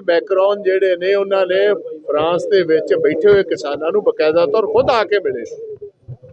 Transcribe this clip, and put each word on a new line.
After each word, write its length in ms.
ਮੈਕਰੋਨ 560
ਜਿਹੜੇ 340
ਨੇ, 180
ਉਹਨਾਂ 320
ਨੇ 260
ਫਰਾਂਸ 420
ਦੇ 200
ਵਿੱਚ 300
ਬੈਠੇ 340
ਹੋਏ 160
ਕਿਸਾਨਾਂ 460
ਨੂੰ 120
ਬਕਾਇਦਾ 440
ਤੌਰ 200
ਖੁਦ 240
ਆ 120
ਕੇ 160
ਮਿਲੇ। 240